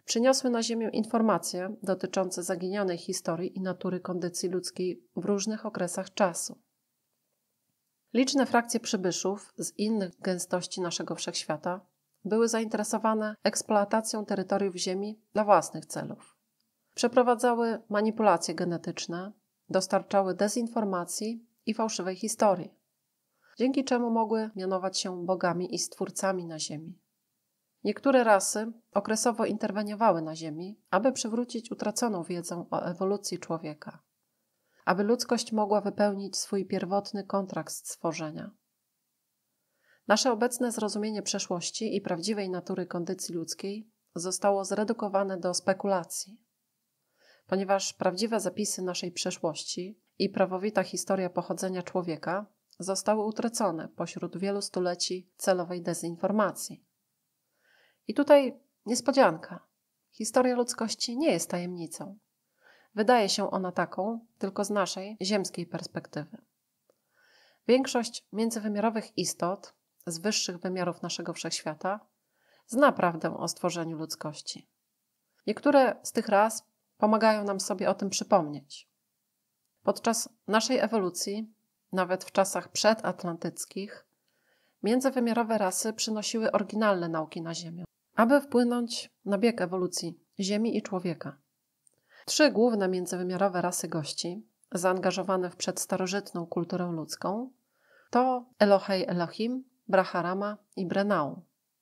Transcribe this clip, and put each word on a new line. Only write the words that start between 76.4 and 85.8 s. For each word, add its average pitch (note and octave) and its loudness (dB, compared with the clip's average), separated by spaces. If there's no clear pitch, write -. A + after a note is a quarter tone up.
pomagają G#3+ 4
nam G3 -2
sobie F#3+ 0
o G3 2
tym F#3+ -2
przypomnieć. D#3+ 0
Podczas A3 -2
naszej A3 2
ewolucji, G#3 -2
nawet F#3 0
w - -16
czasach F#3+ 2
przedatlantyckich, F3+ -2
międzywymiarowe A#3 2
rasy G3+ 0